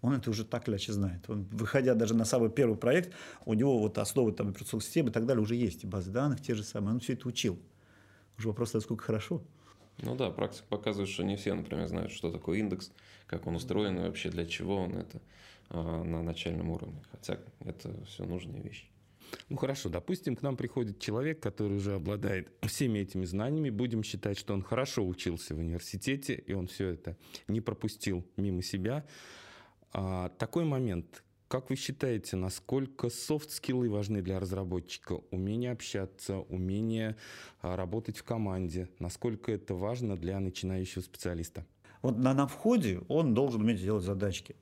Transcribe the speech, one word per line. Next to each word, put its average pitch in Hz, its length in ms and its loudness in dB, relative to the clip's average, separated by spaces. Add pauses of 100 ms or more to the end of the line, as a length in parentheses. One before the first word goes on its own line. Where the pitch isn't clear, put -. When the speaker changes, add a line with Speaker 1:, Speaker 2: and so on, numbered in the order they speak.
Speaker 1:
Он 127 120 4
это 117 160 0
уже 110 160 0
так - 220 -2
или 110 80 2
иначе 98 180 -2
знает. 95 360 0
Он, 104 220 -2
выходя 120 420 4
даже 113 220 6
на 113 100 6
самый 113 240 6
первый 113 280 4
проект, 170 360 4 (320)
у 113 80 2
него 123 260 6
вот 104 180 2
основы, 107 340 4
там, 104 160 0
операционных 107 380 -2
систем 160 240 2
и - 20 -2
так 113 140 2
далее 120 180 4
уже 113 120 2
есть, 117 280 0
и 101 40 -6
базы 95 220 -2
данных 139 320 2
те 120 140 0
же 107 80 -2
самые. 107 300 0
Он 120 80 2
всё - 120 -2
это 127 140 -4
учил. 107 320 0 (800)
Уже 110 100 -2
вопрос, 110 240 0
насколько 110 320 -2
хорошо. 110 380 -2 (600)
Speaker 2:
Ну 123 140 -2
да, 127 140 0
практика - 400 -4
показывает, 101 400 0
что 92 160 -2
не 98 100 2
все, 101 180 -2
например, 85 340 -2
знают, 87 260 -4
что 85 180 -2
такое 85 280 0
индекс, 98 340 -2 (340)
как - 200 -4
он 85 80 0
устроен 92 420 0
и 87 60 0
вообще 87 260 -2
для 85 160 -2
чего 92 320 -2
он 90 180 -2
это, 90 240 -8 (500)
а, 82 360 -2
на 82 180 -2
начальном 82 460 -2
уровне. 80 320 -6 (100)
Хотя - 280 -8 (200)
это - 300 -10 (160)
всё - 180 -10
нужные 90 380 -6
вещи. - 240 -12 (640)
Speaker 3:
Ну 147 80 -4
хорошо, 135 320 -2
допустим, 120 480 -2
к - 40 -8
нам 139 140 0
приходит 117 460 -2
человек, 143 400 -2
который 101 340 0
уже 101 200 0
обладает 98 520 0 (140)
всеми 110 380 2
этими 95 260 0
знаниями. 127 440 2
Будем 113 340 2
считать, 101 360 -2
что - 140 -4
он 98 80 0
хорошо 117 440 0
учился 87 480 -2
в 76 60 -2
университете, 90 760 -2
и - 180 -6
он 92 140 0
всё 98 200 -2
это 92 300 -4 (320)
не 107 100 2
пропустил 107 640 -2 (140)
мимо 95 260 0
себя. 110 400 -2 (880)
А, 92 380 -2
такой 165 340 0
момент. 127 600 -2 (240)
Как - 240 -2
вы 135 60 0
считаете, 127 600 -2
насколько 123 720 0
софт-скиллы 127 800 0
важны 104 320 0
для 92 180 0
разработчика? 92 760 -2 (180)
Умение 107 400 0
общаться, 98 680 -4
умение, 107 760 0 (480)
а, 90 120 0
работать 101 440 -2
в - 40 -16
команде. 92 640 0 (120)
Насколько 104 520 -2
это 101 220 -2
важно 104 420 0
для 92 240 -2
начинающего 92 640 -2
специалиста? 85 640 -6 (380)
Speaker 1:
Вот 123 160 2
на, 131 160 6
на 143 100 6
входе 143 600 2
он 147 260 4
должен 117 280 4
уметь 107 200 4
делать 98 220 2
задачки. 95 580 -2